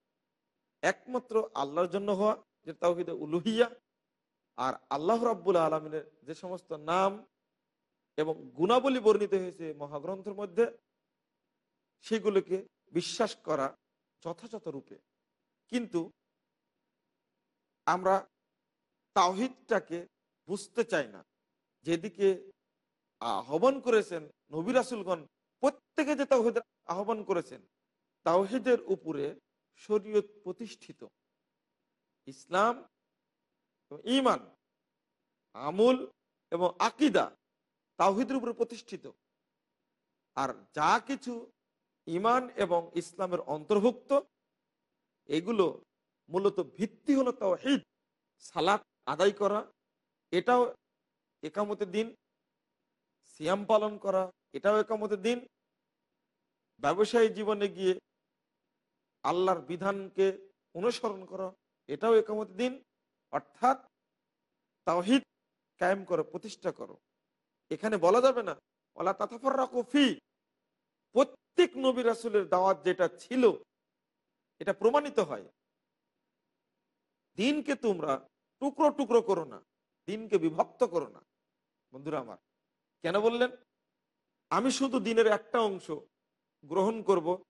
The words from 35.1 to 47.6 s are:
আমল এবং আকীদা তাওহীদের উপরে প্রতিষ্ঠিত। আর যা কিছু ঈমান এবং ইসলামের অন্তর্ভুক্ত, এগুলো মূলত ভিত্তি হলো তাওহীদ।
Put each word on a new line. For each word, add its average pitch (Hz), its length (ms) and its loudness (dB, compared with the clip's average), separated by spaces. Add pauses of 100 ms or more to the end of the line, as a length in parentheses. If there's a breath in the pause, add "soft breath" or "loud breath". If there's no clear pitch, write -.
আমল 196 540 2 (440)
এবং 170 280 0
আকীদা 202 580 2 (600)
তাওহীদের 208 400 2
উপরে 240 160 -4
প্রতিষ্ঠিত। 202 580 -8 (1200)
আর 127 300 -6 (100)
যা 170 260 2
কিছু - 520 -10 (540)
ঈমান 233 440 0
এবং 170 440 -2
ইসলামের 180 460 -4
অন্তর্ভুক্ত, 202 800 0 (1040)
এগুলো 175 580 0 (440)
মূলত 190 320 -2
ভিত্তি 196 540 -4
হলো 254 180 2
তাওহীদ। 208 480 -2 (580)